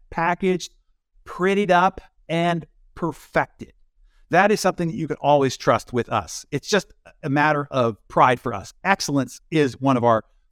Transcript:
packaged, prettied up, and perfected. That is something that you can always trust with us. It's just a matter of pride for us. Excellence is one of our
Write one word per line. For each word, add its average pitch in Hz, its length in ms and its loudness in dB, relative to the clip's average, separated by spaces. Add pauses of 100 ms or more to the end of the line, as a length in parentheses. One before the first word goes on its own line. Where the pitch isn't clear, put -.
(100)
packaged, 175 640 -2 (500)
prettied 196 460 -2
up, 180 320 2 (260)
and 170 380 -2 (280)
perfected. - 800 -6 (580)
That 190 200 4
is 202 100 0
something 180 280 -2
that 160 60 -6
you 156 140 -8
can 151 120 -6
always 143 380 2
trust - 340 0
with 120 160 -2
us. - 420 -6
It's - 180 -6
just - 240 -2 (300)
a 160 60 -8
matter 147 420 0
of 120 260 -2 (120)
pride 127 320 2
for 117 140 -6
us. 95 180 -14 (100)
Excellence 151 680 -2
is 147 280 0
one 131 200 0
of 113 60 0
our 113 200 4 (280)